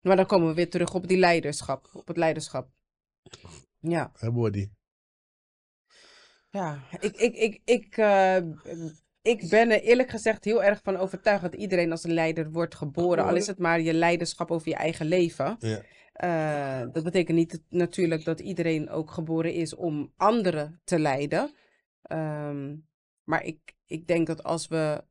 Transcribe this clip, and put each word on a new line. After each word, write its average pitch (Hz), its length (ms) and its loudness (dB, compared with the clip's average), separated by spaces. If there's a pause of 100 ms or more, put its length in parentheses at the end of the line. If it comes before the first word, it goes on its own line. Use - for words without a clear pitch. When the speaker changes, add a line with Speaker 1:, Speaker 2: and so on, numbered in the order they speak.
Speaker 1:
Maar 185 160 4
dan 185 100 4
komen 175 220 4
we 160 60 0
weer 175 160 0
terug 175 240 -2
op 185 140 -4
die 185 100 4
leiderschap, 160 720 0
op - 160 -20
het 165 80 -8
leiderschap. 156 520 -2 (1120)
Ja. 160 380 -4
Speaker 2:
Hebben 117 240 -2
we 110 80 2
die? 101 220 -4 (1800)
Speaker 1:
Ja, 156 320 -6 (180)
ik, - 160 -4
ik, 226 200 2
ik, 220 280 -2
ik, - 320 0
eh, 196 400 6 (840)
ik 208 280 0
ben 226 200 6
er 214 120 4
eerlijk 247 280 4
gezegd 220 340 -2
heel 214 180 2
erg 202 200 4
van 190 140 -2
overtuigd 190 460 0
dat 175 120 -6
iedereen 180 360 0
als 165 140 -6
een 170 80 -2
leider 160 380 0
wordt 165 240 -4
geboren. 165 360 -2
Al 175 60 4
Speaker 2:
Geboren. - 240 2
Speaker 1:
is 202 60 -2
het 196 120 -8
maar 170 220 2
je 160 140 0
leiderschap 170 560 0
over 165 180 -4
je 160 60 -2
eigen 160 320 -4
leven. 170 520 0
Speaker 2:
Ja. 110 240 -4 (300)
Speaker 1:
Eh, 147 800 -4
dat 165 120 -4
betekent 170 320 0
niet 165 140 2
dat, 165 180 -12
natuurlijk 170 560 0
dat 160 160 -4
iedereen 165 500 -2
ook 156 200 -6
geboren 160 420 -2
is 165 220 -4
om 151 420 -6
anderen 180 680 0
te 175 140 0
leiden. 156 560 0 (480)
Ehm, 147 720 -6 (480)
maar 156 200 -2
ik, - 300 -14 (120)
ik 165 200 -10
denk 170 200 2
dat 160 160 -6
als 165 260 -4
we 156 420 -4